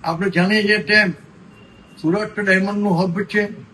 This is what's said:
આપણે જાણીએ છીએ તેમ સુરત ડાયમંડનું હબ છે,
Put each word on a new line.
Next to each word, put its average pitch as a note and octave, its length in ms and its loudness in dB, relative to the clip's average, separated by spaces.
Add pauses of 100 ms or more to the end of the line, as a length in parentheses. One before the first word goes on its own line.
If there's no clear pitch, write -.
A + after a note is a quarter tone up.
આપણે E3+ 260 -4
જાણીએ G3 320 2
છીએ G#3 160 2
તેમ G#3 320 2 (920)
સુરત G#3 380 -2
ડાયમંડનું G3+ 580 0
હબ F#3 240 -2
છે, G#3 520 -4